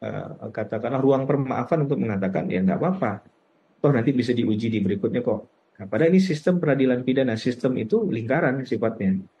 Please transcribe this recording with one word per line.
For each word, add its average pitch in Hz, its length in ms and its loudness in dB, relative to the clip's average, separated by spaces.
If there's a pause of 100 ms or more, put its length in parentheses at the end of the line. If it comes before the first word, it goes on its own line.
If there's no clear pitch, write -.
eh, 101 480 -10
katakanlah 117 480 -4
ruang 135 240 4
permaafan 139 600 0
untuk 156 160 0
mengatakan, 95 480 -2
"Ya 95 160 0
nggak 92 160 2
apa-apa. 110 320 -2 (680)
Toh 143 120 4
nanti 123 200 2
bisa 123 200 0
diuji 110 400 0
di 107 80 0
berikutnya 98 400 0
kok." 110 200 -2 (400)
Nah, 98 80 -14
padahal 156 240 2
ini 185 80 6
sistem 180 400 0
peradilan 131 440 2
pidana, 127 320 0
sistem 127 400 -2
itu 214 320 0
lingkaran 131 560 0
sifatnya. 101 560 -2 (200)